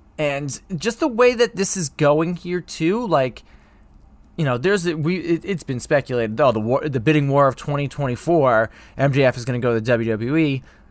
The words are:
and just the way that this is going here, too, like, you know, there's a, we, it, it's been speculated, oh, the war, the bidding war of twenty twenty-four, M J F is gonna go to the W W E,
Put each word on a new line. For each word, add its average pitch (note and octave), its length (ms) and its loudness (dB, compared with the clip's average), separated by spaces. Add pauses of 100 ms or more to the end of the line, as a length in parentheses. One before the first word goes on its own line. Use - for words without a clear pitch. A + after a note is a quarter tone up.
(180)
and C#3+ 420 -4 (140)
just F3+ 240 -4
the E4 80 0
way B3 280 2
that A#3 200 0
this F#3 220 -2
is E3+ 140 -4
going D#3 460 2
here, F3 260 -6
too, G#3 440 -2
like, C3+ 380 0 (960)
you D#3 60 0
know, B2+ 100 0
there's F3 300 0
a, E3 100 -2
we, E3 220 -2
it, E3 260 -2
it's F#3+ 180 -4
been B2+ 180 -6
speculated, A#2 600 0
oh, C#3 100 6
the A2 100 0
war, A#2+ 280 0
the C3+ 100 -2
bidding D3 300 2
war C#3 180 4
of B2+ 100 0
twenty C#3+ 300 -4
twenty-four, C3 840 2 (260)
M C#3 160 2
J C#3 120 4
F B2 120 2
is A#2+ 80 -10
gonna B2 140 -4
go A#2+ 160 0
to A2+ 60 0
the A2 60 -6
W A#2 260 0
W A#2 240 -2
E, C#3 260 0 (280)